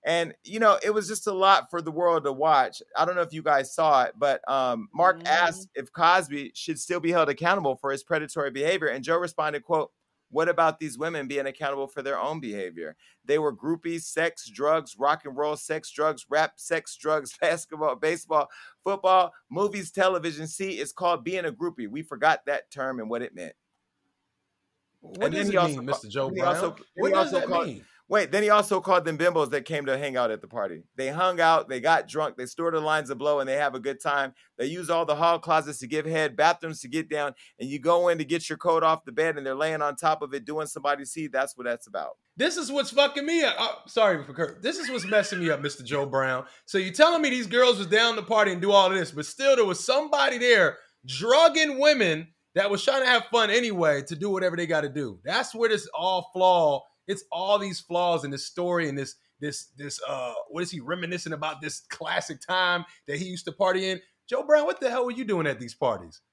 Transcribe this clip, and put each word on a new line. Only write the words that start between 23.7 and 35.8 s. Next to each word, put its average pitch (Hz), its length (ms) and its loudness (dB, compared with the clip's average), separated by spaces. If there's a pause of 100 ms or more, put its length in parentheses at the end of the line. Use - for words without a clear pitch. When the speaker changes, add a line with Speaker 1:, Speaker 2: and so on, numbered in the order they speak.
Speaker 3:
What 180 260 -6
Speaker 1:
And 165 80 0
then 202 80 0
Speaker 3:
does 202 60 0
Speaker 1:
he 202 60 0
Speaker 3:
it 185 40 4
Speaker 1:
also 170 180 4
Speaker 3:
mean, 123 100 -8
Speaker 1:
ca-, 147 60 -2
Speaker 3:
Mister 113 160 -6
Joe 135 180 -4
Speaker 1:
then 175 80 -6
he 185 60 -4
Speaker 3:
Brown? 175 160 2
Speaker 1:
also, 175 140 0
then - 140 -20 (120)
Speaker 3:
What 202 120 0
Speaker 1:
he 190 60 4
Speaker 3:
does 190 120 4
Speaker 1:
also 175 140 0
Speaker 3:
that - 80 -4
Speaker 1:
called, 170 180 0
Speaker 3:
mean? 123 180 -12 (240)
Speaker 1:
wait, 185 220 0
then 196 140 2
he 208 60 4
also 208 300 4
called 180 240 2
them 156 140 -4
bimbos 165 320 2
that 139 140 -2
came 147 220 -4
to 135 120 0
hang 139 180 -4
out 120 140 2
at 107 100 -4
the - 60 -18
party. 95 380 -6 (100)
They 131 140 -4
hung 175 320 0
out, 160 280 4
they 127 120 -6
got 156 260 2
drunk, 151 300 -4
they 127 100 -10
stored 165 280 -4
the 156 60 0
lines 151 300 -2
of 135 80 -6
blow, 143 220 0
and 135 80 -2
they 131 80 -2
have 143 180 -2
a 127 60 -8
good 135 200 -6
time. 143 320 -2 (260)
They 131 80 -2
use 165 240 -6
all 165 140 2
the 147 120 -2
hall 165 240 2
closets 156 400 0